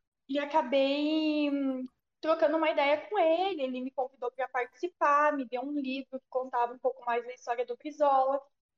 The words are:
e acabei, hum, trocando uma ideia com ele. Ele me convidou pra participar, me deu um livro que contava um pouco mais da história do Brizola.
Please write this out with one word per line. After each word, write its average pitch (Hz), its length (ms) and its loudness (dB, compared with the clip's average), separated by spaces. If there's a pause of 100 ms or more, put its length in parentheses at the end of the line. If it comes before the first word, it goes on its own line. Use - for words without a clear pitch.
(280)
e 269 100 -4
acabei, 294 1120 2
hum, 269 380 -2 (340)
trocando 320 360 2
uma 311 120 2
ideia 294 280 2 (120)
com 415 80 -4
ele. 339 460 2
Ele 254 180 -4
me 262 100 -8
convidou 247 420 -6
pra 254 160 -6
participar, 294 880 0
me 269 100 -6
deu 247 180 -6
um 294 160 -6
livro 262 400 -6
que - 100 -20
contava 254 440 -2
um 254 40 -18
pouco 254 280 -4
mais 233 200 -2
da 247 80 -12
história 240 320 -6
do 240 120 -8
Brizola. 277 640 2 (380)